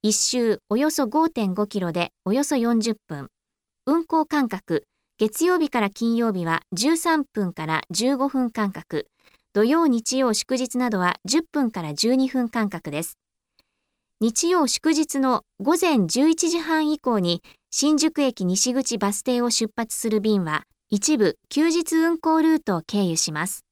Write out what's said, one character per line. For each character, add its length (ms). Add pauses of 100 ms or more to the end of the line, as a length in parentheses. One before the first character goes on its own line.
一 120
周 440 (100)
お 100
よ 120
そ 160
五 240
点 240
五 140
キ 120
ロ 120
で 200 (140)
お 80
よ 100
そ 140
四 220
十 160 (120)
分。 220 (580)
運 180
行 220
間 200
隔、 360 (340)
月 260
曜 140
日 140
か 80
ら 100
金 260
曜 160
日 140
は 160 (100)
十 240
三 300
分 260
か 140
ら 240
十 260
五 120
分 240
間 200
隔、 360 (460)
土 100
曜 240
日 320
曜 160
祝 200
日 220
な 140
ど 80
は 160 (100)
十 160
分 300
か 100
ら 140
十 180
二 160
分 180
間 220
隔 220
で 100
す。 160 (1000)
日 320
曜 160
祝 260
日 260
の 220 (180)
午 220
前 240
十 240
一 220
時 80
半 320
以 80
降 180
に 240 (300)
新 260
宿 240
駅 240
西 300
口 240
バ 140
ス 100
停 180
を 80
出 260
発 220
す 140
る 100
便 220
は 220 (260)
一 260
部 220 (100)
休 200
日 280
運 220
行 240
ル 140
ー 60
ト 140
を 60
経 200
由 120
し 160
ま 160
す。 240